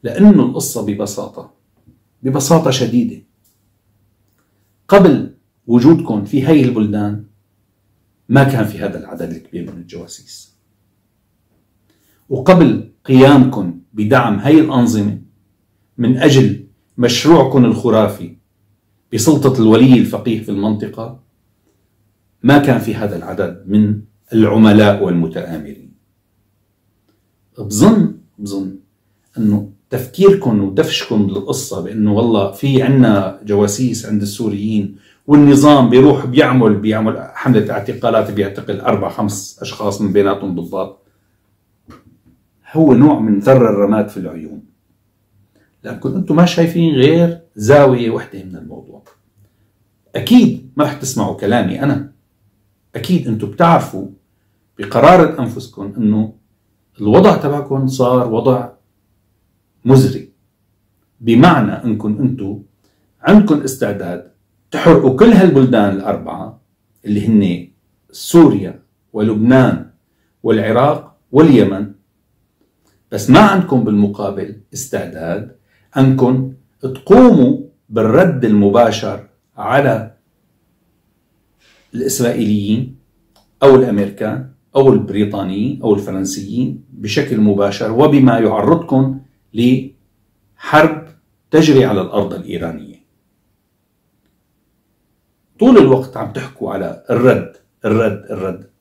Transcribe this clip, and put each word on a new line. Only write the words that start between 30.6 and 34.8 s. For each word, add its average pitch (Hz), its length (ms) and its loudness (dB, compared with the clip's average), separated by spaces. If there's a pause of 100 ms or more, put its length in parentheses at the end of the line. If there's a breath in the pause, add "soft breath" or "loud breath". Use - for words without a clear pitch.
ودفشكم 101 640 -2
بالقصة 98 540 -8
بأنه 107 320 -2
والله 107 380 0
في 135 300 -2
عنا 113 600 2
جواسيس 107 600 -2
عند 107 160 -4
السوريين 101 760 -6 (300 soft breath)